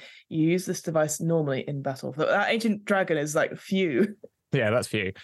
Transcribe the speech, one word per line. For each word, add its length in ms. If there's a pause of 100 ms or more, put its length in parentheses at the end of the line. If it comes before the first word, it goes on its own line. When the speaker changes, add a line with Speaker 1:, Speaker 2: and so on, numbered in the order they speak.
(280)
Speaker 1:
You 220
use 160
this 160
device 400
normally 460
in 140
battle. 300
Th-, 160
that 220
Ancient 340
Dragon 340
is, 160
like, 240
few. 640
<laughs> 300
Speaker 2:
Yeah, 200
that's 160
few. 260 (100)